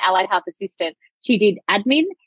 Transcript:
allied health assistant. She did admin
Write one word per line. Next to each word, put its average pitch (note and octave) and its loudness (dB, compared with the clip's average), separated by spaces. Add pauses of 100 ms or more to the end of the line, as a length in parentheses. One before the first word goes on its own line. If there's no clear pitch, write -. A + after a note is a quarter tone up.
allied F#3 2
health F3+ -2
assistant. F3 -8 (280)
She A#3 2
did G3+ 4 (140)
admin B3+ 0 (220)